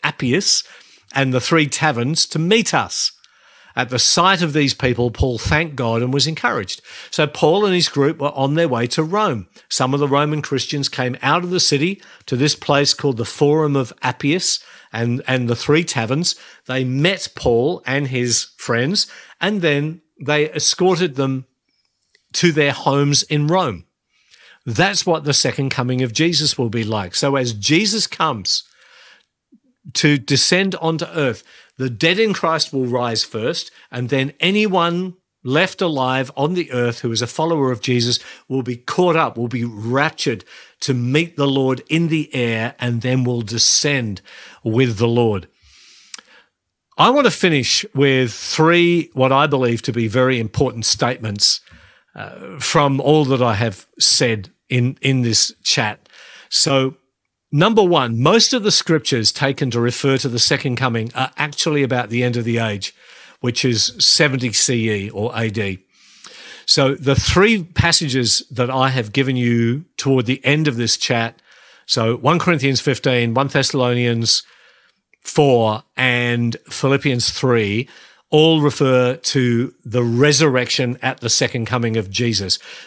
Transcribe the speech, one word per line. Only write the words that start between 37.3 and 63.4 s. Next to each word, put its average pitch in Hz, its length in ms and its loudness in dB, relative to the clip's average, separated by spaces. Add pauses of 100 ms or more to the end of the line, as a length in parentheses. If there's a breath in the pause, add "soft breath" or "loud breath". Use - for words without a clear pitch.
of 113 100 -6
Jesus 120 360 0 (320 loud breath)
will 131 140 -4
be 123 120 -8
caught 175 400 0
up, 143 220 0
will 120 100 -4
be 117 160 -4
raptured 117 800 -2 (360 loud breath)
to 131 160 -2
meet 139 420 0
the 143 100 0
Lord 131 400 0
in 165 200 0
the 156 260 -2
air, 117 460 -2
and 120 240 -4
then 127 200 0
will 120 200 -2
descend 113 800 -2 (400 loud breath)
with 117 340 0
the 117 100 2
Lord. 113 400 0 (1500 loud breath)
I 208 140 4
want 277 140 2
to 190 60 4
finish 151 600 0
with 131 400 2
three, 175 800 2
what 131 180 2
I 139 140 4
believe 131 380 0
to 120 100 -4
be 117 140 -2
very 127 320 2
important 113 440 -2
statements, - 800 -2 (540 soft breath)
uh, 98 420 -14
from 139 420 2
all 151 260 4
that 127 180 0
I 117 100 2
have 107 320 -2 (140)
said 113 500 2 (180)
in, 127 360 0
in 135 180 2
this 113 400 0
chat. - 480 -2 (400 loud breath)
So, 135 480 2 (520)
number 202 320 4
one, 131 400 2
most 202 300 4
of 240 120 0
the 208 80 2
scriptures 143 600 0
taken 139 400 -2
to 120 80 -2
refer 131 380 0
to 139 100 -4
the 117 120 -4
second 135 360 0
coming 117 400 -2
are 127 220 -4
actually 147 440 -2
about 123 280 0
the 120 120 -2
end 123 140 0
of 120 80 -2
the 117 140 -2
age, 107 360 -4 (460 loud breath)
which 123 240 -2